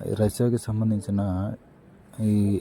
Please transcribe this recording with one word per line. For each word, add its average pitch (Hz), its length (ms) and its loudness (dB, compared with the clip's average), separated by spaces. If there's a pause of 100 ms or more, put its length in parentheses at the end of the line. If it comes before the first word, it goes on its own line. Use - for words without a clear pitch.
(200)
రష్యాకి 117 380 2
సంబంధించిన 101 920 -2 (680)
ఈ 104 400 2